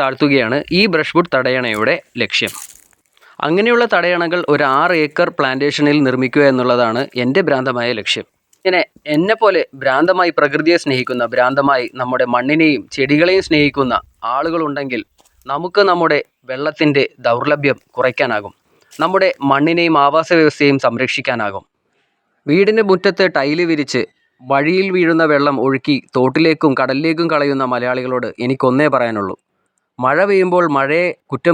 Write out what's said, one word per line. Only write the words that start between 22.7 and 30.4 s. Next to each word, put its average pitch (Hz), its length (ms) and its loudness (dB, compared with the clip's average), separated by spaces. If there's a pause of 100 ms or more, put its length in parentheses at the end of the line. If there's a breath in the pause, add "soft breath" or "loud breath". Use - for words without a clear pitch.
മുറ്റത്ത് 190 380 2 (100)
ടൈല് 147 340 0
വിരിച്ച് 143 300 -2 (420)
വഴിയിൽ 151 540 2
വീഴുന്ന 165 360 2
വെള്ളം 143 340 2
ഒഴുക്കി 135 300 0 (200)
തോട്ടിലേക്കും 151 640 2
കടലിലേക്കും 156 540 -2
കളയുന്ന 143 300 0 (100)
മലയാളികളോട് 123 540 -4 (180)
എനിക്കൊന്നേ 131 480 2
പറയാനുള്ളൂ, 113 420 -2 (640)
മഴ 131 180 0 (120)
പെയ്യുമ്പോൾ 180 360 2 (100)